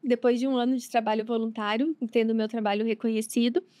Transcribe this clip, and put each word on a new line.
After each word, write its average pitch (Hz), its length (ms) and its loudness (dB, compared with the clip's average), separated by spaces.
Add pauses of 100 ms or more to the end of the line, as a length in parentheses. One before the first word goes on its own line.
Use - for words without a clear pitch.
depois 240 360 2
de 262 80 0
um 269 80 0
ano 254 220 2
de 240 100 -8
trabalho 220 380 0
voluntário, 226 720 -2 (160)
tendo 226 240 2
meu 220 120 0
trabalho 214 380 -2
reconhecido. 233 800 0 (180)